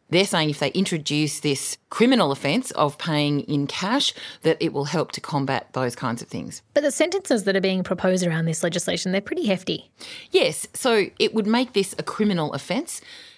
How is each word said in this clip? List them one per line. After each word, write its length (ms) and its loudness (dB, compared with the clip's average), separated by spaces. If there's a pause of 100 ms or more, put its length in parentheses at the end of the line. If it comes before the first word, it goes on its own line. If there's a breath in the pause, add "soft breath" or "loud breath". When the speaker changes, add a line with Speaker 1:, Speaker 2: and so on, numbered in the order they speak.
Speaker 1:
They're 140 4
saying 280 2
if 80 -6
they 100 0
introduce 720 0
this 360 -2 (120)
criminal 420 4
offence 400 -2
of 260 0
paying 440 0
in 260 -2
cash, 460 -2 (300 loud breath)
that 180 4
it 100 0
will 140 -4
help 260 -2
to 80 -10
combat 540 -2
those 240 -2
kinds 240 -4
of 80 -14
things. 320 -10 (120)
Speaker 2:
But 100 4
the 100 0
sentences 500 2
that 140 2
are 40 2
being 220 2
proposed 420 0
around 200 2
this 180 -2
legislation, 480 -2
they're 80 0
pretty 280 -2
hefty. 440 -2 (400 loud breath)
Speaker 1:
Yes, 420 2
so 340 2 (120)
it 140 2
would 120 2
make 280 0
this 260 0
a 40 -6
criminal 500 0
offence, 480 -6 (360 loud breath)